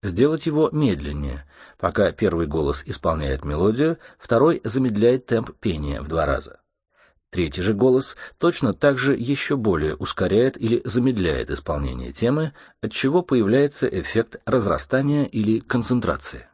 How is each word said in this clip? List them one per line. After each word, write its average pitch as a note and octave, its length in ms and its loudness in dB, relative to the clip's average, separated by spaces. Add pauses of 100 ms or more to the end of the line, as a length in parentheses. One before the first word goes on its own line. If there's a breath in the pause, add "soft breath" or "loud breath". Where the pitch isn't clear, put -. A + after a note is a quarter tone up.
Сделать A#2+ 420 0
его D#3 280 2
медленнее. D2 720 -2 (320 loud breath)
Пока F2+ 340 2
первый E2+ 360 0
голос C#2+ 380 -2
исполняет D2 600 -2
мелодию, A2 520 0 (200 loud breath)
второй C3+ 480 2
замедляет A#2+ 600 2
темп A#2 320 -2
пения D2 440 -4
в C#2+ 80 -12
два D#2+ 160 0
раза. B1+ 340 -4 (720 soft breath)
Третий F2+ 320 -2
же G2+ 120 0
голос B2+ 440 2 (220 loud breath)
точно D#3+ 340 0
так C#3+ 240 2
же C3+ 180 2
ещё C3+ 400 -2
более E2+ 400 0
ускоряет G#2+ 640 0
или A#2 240 0
замедляет G2 680 0
исполнение C2+ 640 -6
темы, C#3+ 420 0 (280 loud breath)
отчего C3+ 400 0
появляется C3 680 2
эффект - 580 -2
разрастания C3+ 840 0
или A2 320 0
концентрации. - 960 -2